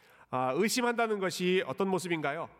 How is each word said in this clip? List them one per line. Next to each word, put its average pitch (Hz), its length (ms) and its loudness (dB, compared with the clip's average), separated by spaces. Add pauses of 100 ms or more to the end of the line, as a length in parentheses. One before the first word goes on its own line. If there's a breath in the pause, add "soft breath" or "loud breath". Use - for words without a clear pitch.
(300 loud breath)
아, 127 260 -2
의심한다는 226 640 2
것이 185 460 0
어떤 160 240 -2
모습인가요? 160 600 -2 (100)